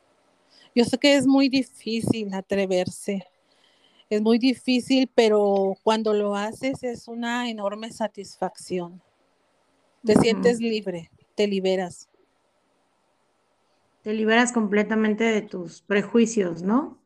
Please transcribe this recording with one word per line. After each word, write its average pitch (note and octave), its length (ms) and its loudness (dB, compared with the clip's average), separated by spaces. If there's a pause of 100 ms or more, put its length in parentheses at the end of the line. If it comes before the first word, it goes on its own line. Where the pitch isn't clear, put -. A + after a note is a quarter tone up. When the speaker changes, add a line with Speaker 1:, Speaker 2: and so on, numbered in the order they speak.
(760)
Speaker 1:
Yo A#3 100 4
sé A#3+ 140 -2
que C#4+ 180 6
es C4 100 2
muy C4+ 220 4
difícil A3+ 840 -4
atreverse, F#3+ 920 -4 (840)
es G#3+ 80 0
muy A3+ 180 4
difícil, B3+ 760 2
pero G3+ 680 2
cuando A3 300 0
lo G#3 240 -2
haces A3+ 460 -6
es A#3+ 260 -10
una A#3+ 400 -6
enorme G#3+ 420 -8
satisfacción. F#3 1120 -8 (1040)
Te A3 80 4
Speaker 2:
Ujú. G#3 80 6
Speaker 1:
sientes A3+ 400 2
libre, G3+ 500 -6 (240)
te G#3 120 0
liberas. F#3+ 640 -4 (1900)
Speaker 2:
Te G#3+ 100 -6
liberas A3+ 400 2
completamente G#3+ 720 0
de A3 160 0
tus F#3 400 -12
prejuicios, G3 840 0
¿no? B3 440 -2